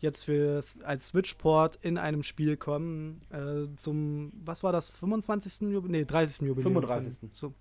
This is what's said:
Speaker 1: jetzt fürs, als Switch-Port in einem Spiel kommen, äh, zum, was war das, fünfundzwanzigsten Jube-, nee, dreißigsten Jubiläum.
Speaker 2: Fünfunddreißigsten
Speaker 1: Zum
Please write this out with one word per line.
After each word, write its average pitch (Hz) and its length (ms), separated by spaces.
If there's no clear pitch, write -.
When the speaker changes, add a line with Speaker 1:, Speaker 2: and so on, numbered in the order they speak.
Speaker 1:
jetzt 151 240
fürs, 147 580
als 143 260
Switch-Port 160 680
in 170 200
einem 151 280
Spiel 151 320
kommen, 156 640
äh, 147 460
zum, 147 560
was 165 200
war 185 80
das, 170 160
fünfundzwanzigsten 208 840
Jube-, 190 180
nee, 160 160
dreißigsten 147 400
Jubiläum. 135 280
Speaker 2:
Fünfunddreißigsten 127 600
Speaker 1:
Zum 139 280